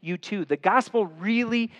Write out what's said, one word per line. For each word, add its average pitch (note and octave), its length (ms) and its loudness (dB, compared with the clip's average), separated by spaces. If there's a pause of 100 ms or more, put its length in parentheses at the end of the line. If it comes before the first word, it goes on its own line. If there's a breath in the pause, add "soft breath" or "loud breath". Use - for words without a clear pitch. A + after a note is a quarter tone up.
you E3+ 180 -6
to. G3 260 -6
The D3 120 0
gospel G#3+ 500 2
really A3+ 720 0